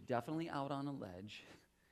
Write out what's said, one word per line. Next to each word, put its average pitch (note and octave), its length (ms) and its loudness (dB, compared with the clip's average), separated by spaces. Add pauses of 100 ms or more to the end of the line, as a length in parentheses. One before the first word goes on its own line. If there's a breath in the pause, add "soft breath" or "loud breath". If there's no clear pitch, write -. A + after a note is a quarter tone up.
definitely D#3 420 4
out C#3 220 2
on C#3 160 0
a C#3+ 60 0
ledge, G#2 520 -6 (480 loud breath)